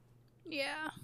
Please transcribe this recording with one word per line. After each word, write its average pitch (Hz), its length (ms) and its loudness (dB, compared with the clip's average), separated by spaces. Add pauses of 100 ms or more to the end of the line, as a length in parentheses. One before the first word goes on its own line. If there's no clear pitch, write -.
(480)
yeah. 277 400 2 (160)